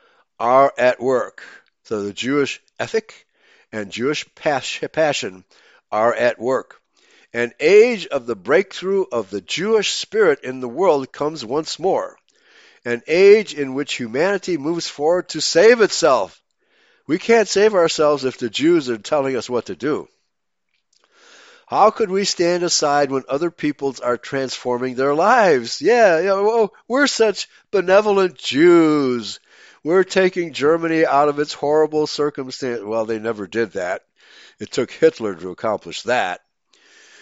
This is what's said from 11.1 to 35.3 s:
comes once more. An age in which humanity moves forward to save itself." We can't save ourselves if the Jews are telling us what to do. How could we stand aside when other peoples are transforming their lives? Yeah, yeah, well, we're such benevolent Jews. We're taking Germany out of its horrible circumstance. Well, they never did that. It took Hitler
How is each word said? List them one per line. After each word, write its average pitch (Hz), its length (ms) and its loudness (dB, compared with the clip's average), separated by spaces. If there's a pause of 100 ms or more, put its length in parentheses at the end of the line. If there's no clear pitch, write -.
comes 151 320 -6
once 143 360 -8
more. 147 360 -4 (720)
An 120 220 -4
age 196 480 6
in 139 180 -6
which 143 220 -6
humanity 165 600 -4
moves 160 300 -6
forward 165 420 -2
to 156 120 -8
save 226 400 4
itself." 131 580 2 (680)
We 156 100 -2
can't 220 320 2
save 214 240 2
ourselves 151 500 2
if 127 140 -4
the 120 120 -6
Jews 147 400 0
are 113 80 -4
telling 135 380 -2
us 110 140 -6
what 120 160 -2
to 95 100 -10
do. 117 320 -6 (1600)
How 180 220 4
could 214 200 -2
we 190 140 0
stand 175 400 -2
aside 143 480 0
when 135 160 -2
other 151 240 -4
peoples 143 480 -6
are 120 180 -2
transforming 127 800 -6
their 139 180 0
lives? 170 680 2
Yeah, 196 380 4
yeah, 196 200 0
well, 214 340 0 (140)
we're 262 200 2
such - 420 -2 (220)
benevolent 190 640 2
Jews. 147 1000 2 (440)
We're 180 220 0
taking 185 480 0
Germany 160 520 0
out 143 220 2
of 147 120 -2
its 147 140 -6
horrible 151 540 0
circumstance. 131 760 -6
Well, 110 220 -4
they 110 140 -4
never 107 280 -6
did 107 260 -4
that. 92 320 -6 (540)
It 143 120 -12
took 123 200 -4
Hitler 113 440 0